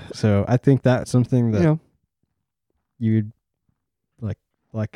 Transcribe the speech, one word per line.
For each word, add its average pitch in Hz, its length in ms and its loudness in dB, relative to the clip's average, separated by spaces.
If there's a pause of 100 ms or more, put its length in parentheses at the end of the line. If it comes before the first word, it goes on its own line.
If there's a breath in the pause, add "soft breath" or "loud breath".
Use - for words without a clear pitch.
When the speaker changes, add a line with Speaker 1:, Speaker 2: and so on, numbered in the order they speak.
(140)
Speaker 1:
So 101 340 0
I 120 100 0
think 135 260 2
that's 123 280 0
something 123 400 0
that 107 120 2
Speaker 2:
Yeah. 156 120 2 (1200)
Speaker 1:
you'd, 110 320 0 (880)
like, 107 160 -8 (340)
like 110 240 -8